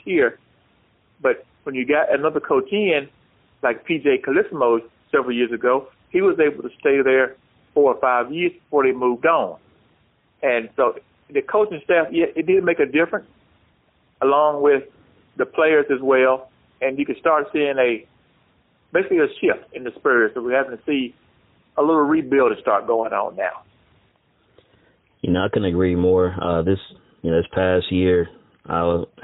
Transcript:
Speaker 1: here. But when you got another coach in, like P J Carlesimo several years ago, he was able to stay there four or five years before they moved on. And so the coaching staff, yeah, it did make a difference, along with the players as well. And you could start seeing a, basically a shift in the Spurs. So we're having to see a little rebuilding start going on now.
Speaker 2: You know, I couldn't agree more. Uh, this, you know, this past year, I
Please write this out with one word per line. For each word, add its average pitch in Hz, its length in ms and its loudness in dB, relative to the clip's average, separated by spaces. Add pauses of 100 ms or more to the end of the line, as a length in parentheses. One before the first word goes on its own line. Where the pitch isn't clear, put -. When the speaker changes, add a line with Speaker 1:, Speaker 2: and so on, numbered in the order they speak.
Speaker 1:
here. 147 340 0 (840)
But 131 240 -2 (160)
when 139 120 -10
you 127 120 -6
got 147 260 0
another 151 280 -2
coach 131 320 -2
in, 175 360 -2 (540)
like 120 240 -4
P 165 120 -2
J 135 240 0
Carlesimo 135 580 0 (300)
several 127 220 0
years 120 180 -2
ago, 123 380 -2 (220)
he 180 100 0
was 185 180 2
able 147 240 0
to 127 60 -10 (120)
stay 139 220 2
there 131 340 2 (360)
four 139 220 4
or - 60 -8
five 123 300 0
years 170 220 -4
before - 320 -2
they 131 80 4
moved 123 320 -2
on. 127 340 0 (840)
And 120 340 -2
so 120 180 0 (380)
the 139 80 0
coaching 208 440 -2
staff, 165 280 2
yeah, 165 140 0 (100)
it 160 100 -4
did 185 160 2
make 175 160 0
a 147 80 2
difference, 165 400 -2 (960)
along 147 420 2
with 143 200 4 (560)
the 131 80 -2
players 156 440 2
as 131 120 0
well. 131 480 2 (320)
And 135 160 -4
you 143 80 -2
could 131 120 -6
start 156 340 0
seeing 143 260 0
a, 120 280 2 (840)
basically 185 260 0
a 143 100 2 (120)
shift - 340 -2
in 127 100 -14
the 120 120 -8
Spurs. 117 380 2
So 123 80 -8
we're 123 140 -2
having 135 200 -4
to - 80 -20
see 135 300 -4 (640)
a - 20 0
little 151 220 2
rebuilding 135 580 2
start 101 260 0
going 113 260 -2
on 98 220 -4
now. 92 280 -6 (1600)
Speaker 2:
You 90 100 -2
know, 90 120 0
I 98 40 -2
couldn't 101 220 -2
agree 90 260 0
more. 90 440 2
Uh, 85 220 -2
this, 95 160 0 (440)
you 82 80 -4
know, 82 80 2
this 82 160 -4
past 92 360 0
year, 90 380 0 (380)
I 85 380 -2 (200)